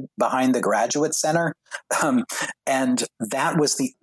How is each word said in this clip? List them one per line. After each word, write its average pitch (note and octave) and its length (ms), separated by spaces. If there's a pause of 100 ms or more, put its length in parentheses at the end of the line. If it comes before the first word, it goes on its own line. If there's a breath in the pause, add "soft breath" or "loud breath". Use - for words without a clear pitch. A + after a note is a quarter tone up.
(180)
behind B2+ 360
the B2 60
Graduate D3 540
Center. D#3+ 400 (480 loud breath)
Um, B2+ 220 (420 loud breath)
and B2+ 380 (140)
that C#3 400
was D3 180
the C3 260